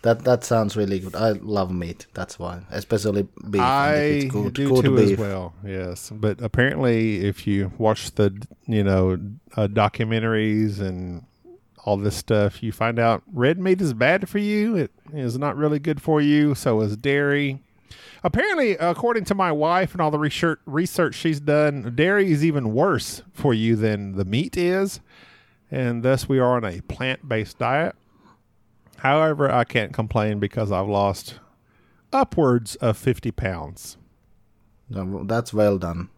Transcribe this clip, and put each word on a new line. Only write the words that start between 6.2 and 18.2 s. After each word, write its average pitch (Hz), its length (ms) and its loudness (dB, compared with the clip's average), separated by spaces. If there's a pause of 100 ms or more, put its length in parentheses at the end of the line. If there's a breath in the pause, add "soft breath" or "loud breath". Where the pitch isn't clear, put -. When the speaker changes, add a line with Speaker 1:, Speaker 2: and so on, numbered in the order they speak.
Speaker 2:
apparently, 117 840 0
if - 220 -4
you 98 300 0
watch 110 340 0
the, 101 200 2 (360)
you 107 160 2
know, 92 340 2 (400)
uh, 107 100 0
documentaries 110 1120 0
and 90 460 -8 (580)
all 104 140 0
this 101 180 -2
stuff, 104 480 0
you 107 80 -4
find 117 280 -2
out 117 240 2 (100)
red 147 260 2
meat 185 220 2
is 147 120 0
bad 165 360 2
for - 80 -4
you. 208 400 0
It 143 140 -2 (220)
is 127 240 -4
not 143 200 -2
really 151 220 0
good 147 220 -4
for 151 200 2
you. 147 340 4
So 113 260 2
is 107 140 -2
dairy. 143 640 0 (640 loud breath)